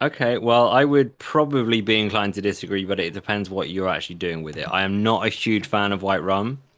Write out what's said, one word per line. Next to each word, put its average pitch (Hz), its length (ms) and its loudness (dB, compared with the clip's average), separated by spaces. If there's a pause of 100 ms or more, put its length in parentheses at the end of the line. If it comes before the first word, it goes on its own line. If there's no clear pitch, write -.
okay. 123 380 -2
Well, 117 320 6
I 131 140 6
would 143 340 2
probably 135 600 2
be 107 200 2
inclined 101 340 0
to 101 60 -6
disagree, 95 440 -2
but 95 160 -4
it 85 120 -2
depends 101 380 -4
what 92 180 -4
you're 92 200 -2
actually 87 280 -4
doing 85 280 -4
with 76 120 -10
it. 76 140 -8
I 92 120 0
am 98 200 0
not 107 240 2
a - 20 2
huge 107 380 -2
fan 101 260 0
of 95 100 -4
white 95 200 0
rum. 101 380 -2 (180)